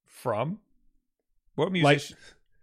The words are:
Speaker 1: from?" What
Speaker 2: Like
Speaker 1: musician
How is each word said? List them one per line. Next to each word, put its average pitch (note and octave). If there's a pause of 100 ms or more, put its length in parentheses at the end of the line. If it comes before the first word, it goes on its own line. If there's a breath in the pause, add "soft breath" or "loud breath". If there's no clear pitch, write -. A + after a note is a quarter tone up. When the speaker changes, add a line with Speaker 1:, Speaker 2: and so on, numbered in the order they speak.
Speaker 1:
from?" B2+ (960)
What E3+
Speaker 2:
Like -
Speaker 1:
musician D3 (460 soft breath)